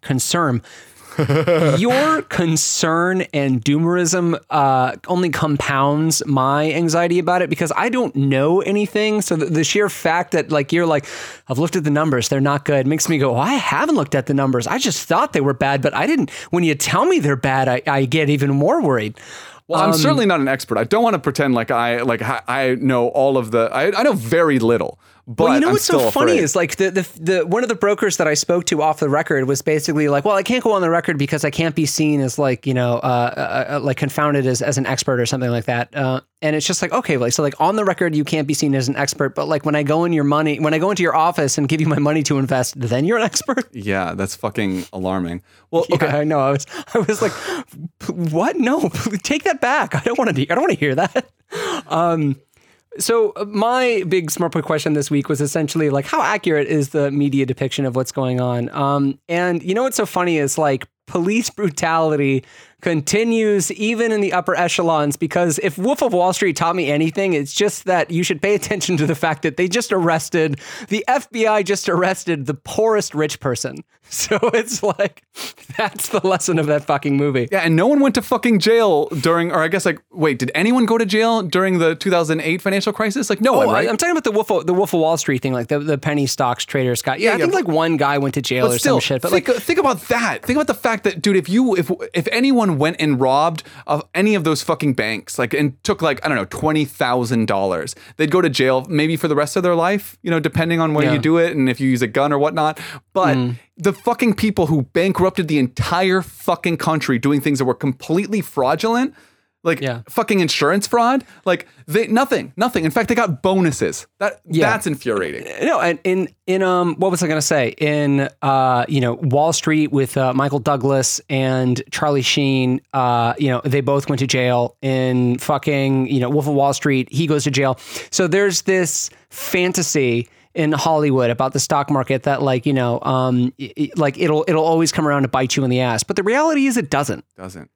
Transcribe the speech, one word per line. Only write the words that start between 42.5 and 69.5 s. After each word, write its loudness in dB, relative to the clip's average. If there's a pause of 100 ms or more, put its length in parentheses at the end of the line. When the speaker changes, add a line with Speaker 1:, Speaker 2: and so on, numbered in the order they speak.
Speaker 1:
then 0
you're 0
an 0
expert? -4
Speaker 2:
Yeah, -4
that's -6
fucking -4
alarming. -4 (300)
Well, 0
Speaker 1:
<laughs> -16
Yeah, 2
Speaker 2:
okay. 0
Speaker 1:
I 0
know. 0
I 2
was, -2 (280)
I 4
was 0
like, 0 (680)
"P-, -8
what? -2
No, 0
<laughs> 0
p-, -4
take -4
that 0
back. 0
I 0
don't -2
wanna 2
do, 0
I 2
don't 2
wanna 2
hear 0
that." -2 (240)
<laughs> -6
Um, 0 (580)
so, 0
uh, -6
my 0
big 0
Smart -2
Boy -2
question -2
this -2
week 0
was -2
essentially, 0
like, 0
how -2
accurate 0
is 0
the 0
media 0
depiction -4
of -4
what's -2
going -2
on? -2
Um, 0 (100)
and -2
you -2
know 0
what's -2
so 0
funny 0
is, -2
like, 0 (200)
police -2
brutality 0 (520)
continues 0
even -2
in 0
the 0
upper 0
echelons, 0
because 0
if -4
Wolf 0
of 2
Wall 2
Street 0
taught 0
me -2
anything, 0
it's -2
just -2
that 0
you 0
should -2
pay 2
attention -2
to 0
the 0
fact -2
that -4